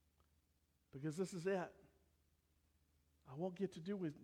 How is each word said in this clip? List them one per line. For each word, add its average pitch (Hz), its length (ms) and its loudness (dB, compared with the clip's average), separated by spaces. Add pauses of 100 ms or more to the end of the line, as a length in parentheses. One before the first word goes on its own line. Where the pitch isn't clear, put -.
(920)
because 143 240 -2
this 180 180 0
is 170 120 -2
it. 190 260 4 (1600)
I 131 40 -10
won't 180 200 -2
get 185 180 0
to 180 60 -8
do 185 160 -2
with, 185 180 0 (100)